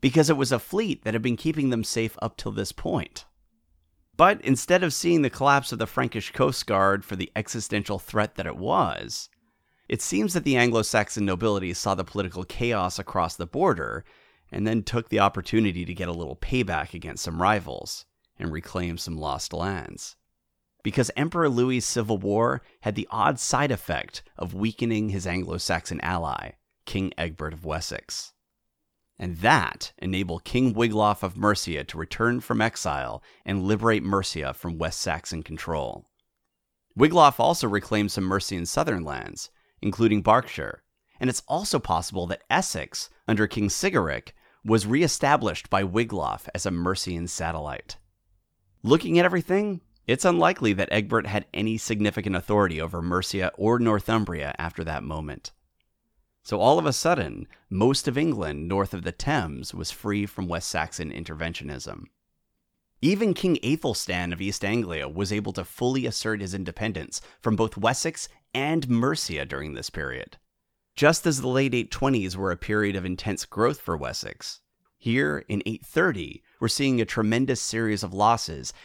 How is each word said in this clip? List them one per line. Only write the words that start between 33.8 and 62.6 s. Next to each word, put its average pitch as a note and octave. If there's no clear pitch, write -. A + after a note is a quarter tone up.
Mercia F2
from E2
West D#2+
Saxon E2
control. D2+
Wiglaf D3+
also C#3
reclaimed G#2
some F#2+
Mercian F#2+
southern D3
lands, -
including G#2
Berkshire, G#2+
and B2+
it's -
also D3+
possible F2
that -
Essex, -
under G#2+
King G#2
Sigeric, F#2+
was G#2
re-established C#3
by G2
Wiglaf F#2
as F2+
a G2
Mercian F2
satellite. D#2+
Looking D#3+
at F3
everything, F#3
it's B2+
unlikely E3+
that F#2
Egbert G#2
had G#2
any A2
significant G#2
authority F#2
over E2+
Mercia F2+
or A2+
Northumbria G#2
after E2
that D2+
moment. D2+
So G2+
all C3
of E3
a D3
sudden, A#2+
most A#2
of C3
England F2
north G2
of F2+
the F2
Thames F2
was F2
free G#2
from G2
West E2+
Saxon D#2+
interventionism. D2+